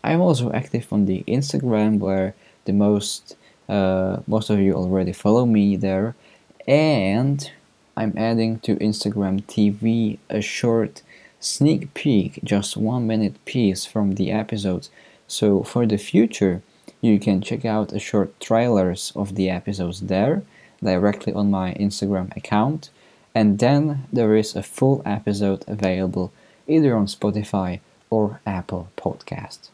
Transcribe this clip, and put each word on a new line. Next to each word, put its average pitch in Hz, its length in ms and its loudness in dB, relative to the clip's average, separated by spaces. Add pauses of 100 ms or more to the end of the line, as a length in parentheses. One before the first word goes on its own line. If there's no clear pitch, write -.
I'm 165 180 2
also 135 320 2
active 120 400 -4
on 104 120 2
the 92 220 -2
Instagram, 117 720 0
where 95 360 -2 (300)
the 95 80 0
most, - 600 0 (320)
uh, 95 600 0
most 107 220 -2
of 104 100 2
you 98 140 4
already 92 380 0
follow 113 340 2
me 104 300 4
there, 98 400 -2 (520)
and 139 840 2 (460)
I'm 110 180 -2
adding 113 440 0
to - 160 0
Instagram 101 720 -2
T 104 220 2
V 113 500 0 (100)
a 107 120 -2
short 113 600 -2 (380)
sneak - 540 0
peek, - 500 0
just 101 340 -2
one 117 280 0
minute 110 400 -2
piece 104 400 0
from 98 300 -2
the 95 160 -2
episodes. 101 580 -4 (380)
So 101 360 2
for 120 220 0
the 107 120 0
future, 101 640 0 (400)
you 107 180 4
can 98 220 0
check 117 240 -6
out 107 260 -2
a 101 80 -4
short - 400 -2
trailers 110 760 2
of 98 200 -6
the 95 140 0
episodes 92 520 -4
there, 113 420 0 (380)
directly 101 520 0
on 101 180 2
my 92 220 -2
Instagram 98 640 -4
account. 117 540 -2 (440)
And 104 240 4
then 143 540 2
there 110 220 4
is 107 200 0
a 98 80 -4
full 135 420 0
episode 101 640 -2
available 92 640 -2 (340)
either 147 300 4
on 101 120 2
Spotify 98 760 -4 (280)
or 107 360 0
Apple 92 500 -6
Podcast. - 800 -10